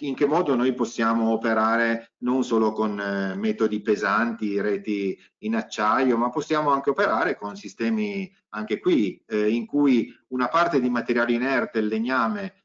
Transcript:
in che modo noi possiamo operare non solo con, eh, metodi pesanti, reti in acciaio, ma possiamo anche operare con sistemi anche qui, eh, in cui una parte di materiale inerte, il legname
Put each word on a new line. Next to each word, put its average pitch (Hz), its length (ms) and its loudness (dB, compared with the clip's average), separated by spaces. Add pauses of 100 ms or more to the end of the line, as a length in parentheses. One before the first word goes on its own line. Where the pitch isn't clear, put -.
in 139 140 -4
che 147 100 2
modo 151 300 2
noi 123 180 2
possiamo 113 580 0
operare 113 880 0
non 123 260 0
solo 110 260 2
con, 107 260 -2
eh, 98 380 -4
metodi 107 460 0
pesanti, 104 800 0
reti 101 580 -2 (200)
in 110 180 -4
acciaio, 113 600 0
ma 120 120 0
possiamo 151 420 -2
anche 135 180 0
operare 139 480 0
con 101 200 -10
sistemi 107 760 -4 (160)
anche 107 300 -4
qui, 117 460 0
eh, 107 240 0
in 117 160 0
cui 139 480 2 (140)
una 127 200 -2
parte 165 320 2
di 123 100 2
materiale 120 440 0
inerte, 120 460 0
il 107 80 2
legname 110 680 -2 (120)